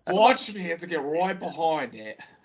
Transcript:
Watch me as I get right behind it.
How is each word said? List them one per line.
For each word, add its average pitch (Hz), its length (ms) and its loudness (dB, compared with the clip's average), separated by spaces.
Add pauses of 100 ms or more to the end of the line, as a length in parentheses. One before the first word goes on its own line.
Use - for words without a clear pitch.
Watch 214 480 4
me 185 160 -6
as 170 120 -6
I 175 40 -12
get 165 160 -2
right 175 360 0
behind 160 560 -2
it. 110 240 -14 (260)